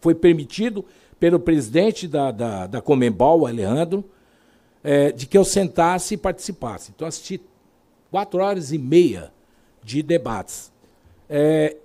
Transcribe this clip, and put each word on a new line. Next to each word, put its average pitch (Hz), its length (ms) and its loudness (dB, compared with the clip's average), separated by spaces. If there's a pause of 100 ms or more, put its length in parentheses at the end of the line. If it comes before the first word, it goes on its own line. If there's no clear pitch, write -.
foi 170 140 2
permitido 175 680 0 (360)
pelo 170 180 4
presidente 170 680 0
da, 143 240 -2
da, 104 360 -6
da 117 140 -8
Conmebol, 131 680 4
Alejandro, 135 580 -2 (800)
é, 143 280 2
de 123 160 -12
que - 100 0
eu 196 80 6
sentasse 180 720 0
e - 20 -6
participasse. 156 800 -8
Então, 160 140 -10
assisti - 340 -12 (680)
quatro 190 300 -4
horas 185 320 -2
e 160 60 -4
meia 127 540 2 (500)
de 117 180 -4
debates. 135 720 -6 (560)
É, 151 560 0